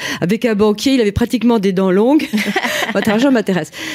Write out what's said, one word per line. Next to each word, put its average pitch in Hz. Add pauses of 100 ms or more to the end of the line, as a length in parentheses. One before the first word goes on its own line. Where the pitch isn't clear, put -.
(220)
Avec 220
un 220
banquier, 214
il 247
avait 202
pratiquement 233
des 196
dents 190
longues. 233 (340)
<laughs> -
Votre 214
argent 233
m'intéresse. 190 (220)